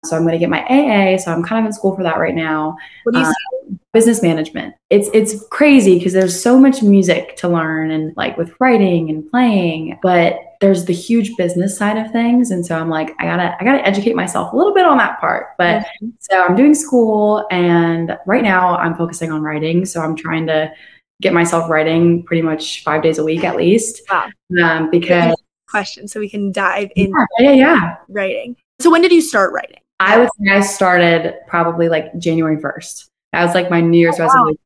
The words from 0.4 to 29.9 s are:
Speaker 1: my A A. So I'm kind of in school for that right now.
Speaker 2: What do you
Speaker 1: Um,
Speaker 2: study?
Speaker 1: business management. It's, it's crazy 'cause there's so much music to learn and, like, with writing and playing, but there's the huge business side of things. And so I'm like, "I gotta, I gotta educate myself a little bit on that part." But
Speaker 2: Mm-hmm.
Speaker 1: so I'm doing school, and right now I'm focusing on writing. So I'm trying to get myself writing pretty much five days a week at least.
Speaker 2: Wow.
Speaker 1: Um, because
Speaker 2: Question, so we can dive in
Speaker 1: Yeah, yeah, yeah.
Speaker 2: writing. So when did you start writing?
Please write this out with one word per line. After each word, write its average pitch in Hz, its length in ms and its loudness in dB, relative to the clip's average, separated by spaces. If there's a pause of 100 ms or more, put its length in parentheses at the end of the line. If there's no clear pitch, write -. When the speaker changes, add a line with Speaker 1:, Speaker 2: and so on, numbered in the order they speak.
Speaker 1:
my 156 220 -2
A 214 440 2
A. 185 40 -2
So 175 140 -6
I'm 165 100 -2
kind 220 160 -4
of 220 80 0
in 208 60 -4
school 190 240 -4
for 185 80 -6
that 165 140 -2
right 170 180 -2
now. 156 400 -4 (260)
Speaker 2:
What 233 120 -2
do 254 40 2
you 262 80 0
Speaker 1:
Um, - 60 0
Speaker 2:
study? - 460 -6 (140)
Speaker 1:
business 226 300 4
management. 160 520 -4 (140)
It's, 202 240 2
it's 208 380 0
crazy 226 500 4
'cause 180 120 -2
there's 185 280 0
so 247 180 4
much 262 240 4
music 196 560 2
to 180 100 -4
learn 160 420 -2
and, 156 260 -6
like, - 220 -6
with 170 220 -8
writing 190 500 2
and 156 200 -8
playing, 185 720 0
but 180 360 2 (220)
there's 190 240 2
the 180 80 -2
huge 226 440 -2
business 180 400 -2
side 214 220 -2
of 220 140 -8
things. 240 380 0
And 175 140 -4
so 170 120 -4
I'm 165 120 -4
like, 156 300 -4
"I - 60 -6
gotta, 175 360 -2
I 185 40 -6
gotta 185 220 0
educate 202 300 0
myself 175 360 -6
a 226 40 -2
little 370 180 2
bit 370 120 4
on 294 120 4
that - 220 -2
part." - 280 -4 (100)
But 175 240 0
Speaker 2:
Mm-hmm. - 260 -12 (120)
Speaker 1:
so 190 220 0
I'm 180 140 2
doing 294 180 6
school, 214 760 0
and 170 680 0 (100)
right 214 160 2
now 185 340 2
I'm 165 180 -2
focusing 170 380 -6
on 156 100 -4
writing. 156 420 -2
So 170 160 -8
I'm 160 160 -4
trying 160 320 -6
to 156 220 -2 (500)
get 185 140 0
myself 170 360 2
writing 165 540 2
pretty 165 180 -2
much 156 420 -6
five 156 180 -2
days 156 160 0
a 151 60 -2
week 160 200 -2
at - 120 -4
least. 185 540 0
Speaker 2:
Wow. 180 160 -2 (360)
Speaker 1:
Um, 160 280 0
because 170 440 2 (340)
Speaker 2:
Question, 202 400 -8
so 214 120 -12
we 208 80 -8
can 202 240 -6
dive 196 440 -4
in 196 160 0 (260)
Speaker 1:
Yeah, 269 120 6
yeah, - 20 8
yeah. 262 440 4 (120)
Speaker 2:
writing. 190 480 -8 (240)
So 339 100 4
when 339 120 4
did 359 100 4
you 339 100 6
start 208 300 -2
writing? - 260 -10 (220)